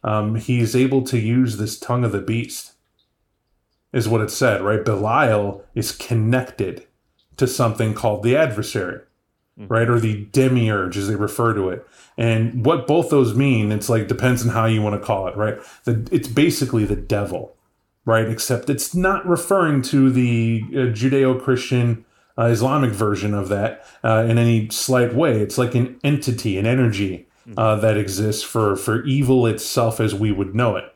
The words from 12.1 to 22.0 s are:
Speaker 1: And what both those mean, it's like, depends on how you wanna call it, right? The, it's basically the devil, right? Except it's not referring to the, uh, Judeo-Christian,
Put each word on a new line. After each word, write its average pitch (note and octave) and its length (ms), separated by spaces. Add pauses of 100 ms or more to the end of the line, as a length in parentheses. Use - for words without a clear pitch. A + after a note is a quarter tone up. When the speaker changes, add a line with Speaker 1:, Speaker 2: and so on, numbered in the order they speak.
Speaker 1:
And A2+ 480
what D#3+ 220
both E3 240
those B2+ 240
mean, A#2 360
it's G#2+ 160
like, A2+ 200
depends B2 360
on A#2 80
how A2+ 140
you A2 160
wanna G#2 160
call G2 300
it, F2+ 100
right? G#2+ 220 (260)
The, A2+ 260
it's - 160
basically B2+ 580
the G2 100
devil, F#2+ 600 (480)
right? A2+ 240
Except A#2 440
it's - 240
not F#3+ 320
referring E3+ 560
to C3+ 260
the, A#2 540 (100)
uh, - 40 (140)
Judeo-Christian, B2+ 1120 (320)